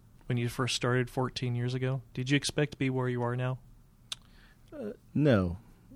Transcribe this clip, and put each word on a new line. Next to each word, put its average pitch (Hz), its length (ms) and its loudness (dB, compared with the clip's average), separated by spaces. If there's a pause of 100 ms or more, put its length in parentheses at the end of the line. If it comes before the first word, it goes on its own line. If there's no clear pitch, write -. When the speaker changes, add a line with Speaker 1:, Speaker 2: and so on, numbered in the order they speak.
(280)
Speaker 1:
when 123 100 0
you 120 100 0
first 120 300 -2
started 123 320 0
fourteen 123 460 -2
years 123 180 -2
ago? 131 280 -2 (120)
Did 127 160 -4
you 143 80 6
expect 147 340 0
to - 60 -18
be 135 120 0
where 127 200 0
you 123 120 -2
are 120 140 -2
now? 127 220 -2 (1160)
Speaker 2:
Uh, 233 180 -10 (220)
no. 101 440 4 (380)